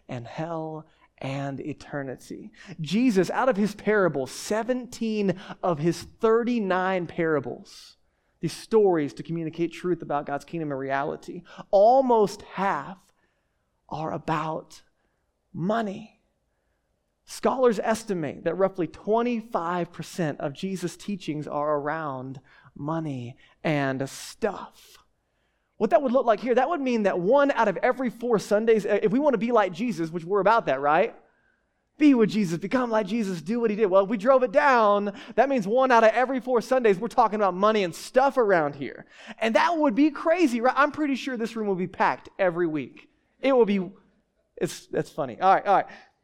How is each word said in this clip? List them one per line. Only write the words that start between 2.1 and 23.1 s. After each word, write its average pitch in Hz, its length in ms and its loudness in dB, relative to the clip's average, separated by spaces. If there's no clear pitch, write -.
Jesus, 190 500 2
out 247 180 -2
of 214 80 2
his 202 180 0
parable, 170 520 0
seventeen 220 1080 -4
of 175 180 0
his 170 220 -2
thirty-nine 196 840 0
parables, - 920 -4
these 160 120 -6
stories 180 640 2
to 156 100 -14
communicate 165 480 -6
truth 175 280 -4
about 147 260 -6
God's 139 180 -6
kingdom 160 260 -8
and 135 80 -6
reality, 147 640 -6
almost 226 680 6
half 180 560 -6
are 156 240 -8
about 160 720 -6
money. 208 680 -6
Scholars 233 580 0
estimate 160 600 -4
that 165 100 -2
roughly 185 320 -2
twenty-five 208 1040 -4
percent 160 460 -6
of 147 140 -6
Jesus' 175 440 -8
teachings 151 520 -8
are 147 300 -2
around 139 640 -8
money 143 600 -8